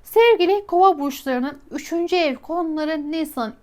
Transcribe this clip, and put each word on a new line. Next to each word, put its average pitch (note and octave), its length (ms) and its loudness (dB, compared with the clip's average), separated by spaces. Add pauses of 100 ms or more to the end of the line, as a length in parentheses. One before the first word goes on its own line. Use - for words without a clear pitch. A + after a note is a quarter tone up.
Sevgili G#4 640 4
Kova F4+ 320 4
burçlarının C4+ 600 -6 (120)
üçüncü E4+ 460 -4
ev D4+ 200 0
konuları D#4 760 -4
Nisan'ın D4+ 520 -6